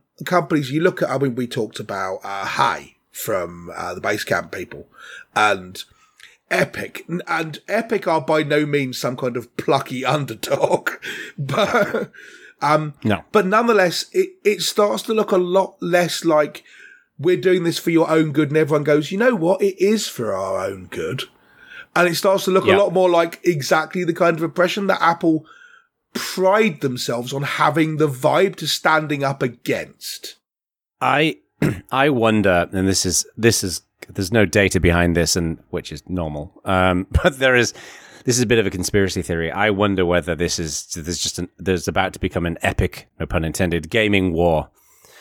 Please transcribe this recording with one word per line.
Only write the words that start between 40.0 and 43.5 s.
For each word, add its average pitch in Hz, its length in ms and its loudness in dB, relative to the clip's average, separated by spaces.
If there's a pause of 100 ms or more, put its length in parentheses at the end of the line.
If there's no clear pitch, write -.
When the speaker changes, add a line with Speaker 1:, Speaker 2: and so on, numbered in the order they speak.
Speaker 2:
whether 87 280 0
this 85 240 -2
is, 78 360 -6
there's 82 240 -8
just - 200 -6
an, 87 100 -6 (100)
there's 90 300 -2
about 92 260 -2
to - 40 -16
become 90 280 -4
an 85 160 -4
epic, - 460 -2 (120)
no 80 60 -4
pun 80 180 -2
intended, 80 460 -2